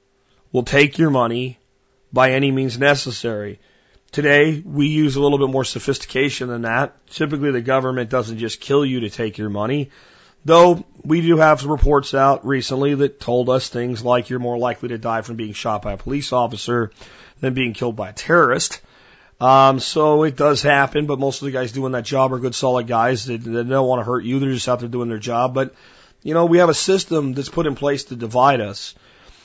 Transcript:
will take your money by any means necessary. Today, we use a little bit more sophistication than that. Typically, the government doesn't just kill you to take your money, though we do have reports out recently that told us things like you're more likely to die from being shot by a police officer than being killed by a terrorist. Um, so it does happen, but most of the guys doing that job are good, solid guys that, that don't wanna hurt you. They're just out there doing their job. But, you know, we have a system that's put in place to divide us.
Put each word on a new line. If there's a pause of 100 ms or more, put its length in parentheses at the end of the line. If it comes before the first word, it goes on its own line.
(500)
will
take
your
money (540)
by
any
means
necessary. (500)
Today,
we
use
a
little
bit
more
sophistication
than
that.
Typically,
the
government
doesn't
just
kill
you
to
take
your
money, (540)
though (180)
we
do
have
reports
out
recently
that
told
us
things
like
you're
more
likely
to
die
from
being
shot
by
a
police
officer (500)
than
being
killed
by
a
terrorist. (600)
Um,
so
it
does
happen,
but
most
of
the
guys
doing
that
job
are
good,
solid
guys
that,
that
don't
wanna
hurt
you.
They're
just
out
there
doing
their
job.
But, (480)
you
know,
we
have
a
system
that's
put
in
place
to
divide
us. (500)